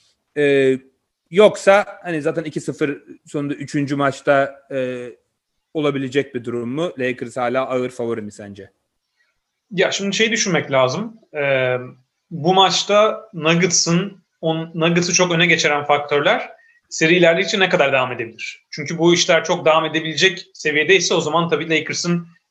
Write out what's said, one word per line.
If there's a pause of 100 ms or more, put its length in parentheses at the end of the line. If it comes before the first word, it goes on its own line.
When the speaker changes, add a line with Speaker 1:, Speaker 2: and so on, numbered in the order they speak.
(380)
Speaker 1:
E, (540)
yoksa (180)
hani
zaten
iki
sıfır (220)
sonunda
üçüncü
maçta,
e, (640)
olabilecek
bir
durum
mu?
Lakers
hala
ağır
favori
mi
sence? (1000)
Speaker 2:
Ya
şimdi
şey
düşünmek
lazım. (160)
Ee, (540)
bu
maçta
Nuggets'ın (180)
on-,
Nuggets'ı
çok
öne
geçiren
faktörler (400)
seri
ilerledikçe
ne
kadar
devam
edebilir?
Çünkü
bu
işler
çok
devam
edebilecek
seviyedeyse
o
zaman
tabii
Lakers'ın, (240)